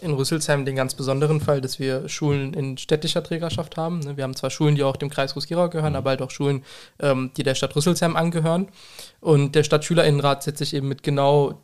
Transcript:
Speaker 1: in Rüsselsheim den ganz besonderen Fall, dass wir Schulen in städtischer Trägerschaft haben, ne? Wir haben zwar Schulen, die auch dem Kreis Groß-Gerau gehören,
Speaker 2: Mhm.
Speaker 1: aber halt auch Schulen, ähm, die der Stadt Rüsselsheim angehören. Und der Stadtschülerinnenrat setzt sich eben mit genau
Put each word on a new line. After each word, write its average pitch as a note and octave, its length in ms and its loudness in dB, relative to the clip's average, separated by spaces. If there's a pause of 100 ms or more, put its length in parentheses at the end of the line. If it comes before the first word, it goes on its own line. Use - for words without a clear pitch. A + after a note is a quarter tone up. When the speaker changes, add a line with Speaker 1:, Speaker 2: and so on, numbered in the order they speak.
Speaker 1:
in D#3+ 140 -2
Rüsselsheim C#3+ 500 0
den C3+ 120 -4
ganz C3 180 -2
besonderen C#3+ 480 0
Fall, C#3+ 180 2
dass C3 180 -6
wir C3+ 300 -2
Schulen C#3+ 460 -2
in C3+ 240 -6
städtischer D#3 440 -2
Trägerschaft E3 540 -6
haben, E3 220 -2
ne? C#3+ 180 -8
Wir C3+ 80 -4
haben C3 100 -4
zwar C3 140 -4
Schulen, D3 280 2
die C#3+ 60 2
auch C3+ 140 2
dem C#3+ 140 -4
Kreis C3+ 240 -2
Groß-Gerau E3+ 340 0
gehören, D#3 240 -2
Speaker 2:
Mhm. D3 40 -2
Speaker 1:
aber C3+ 140 -2
halt C3+ 120 -2
auch B2+ 80 -8
Schulen, C#3 340 0 (360)
ähm, C3 360 0
die D3+ 60 -2
der C3 120 0
Stadt - 220 -2
Rüsselsheim E3 400 2
angehören. E3 520 0 (520)
Und D3 360 4
der D3 60 6
Stadtschülerinnenrat D3 800 2
setzt D3+ 180 -6
sich C#3+ 120 -4
eben C#3 160 -2
mit C3+ 140 -6
genau C#3+ 500 4 (100)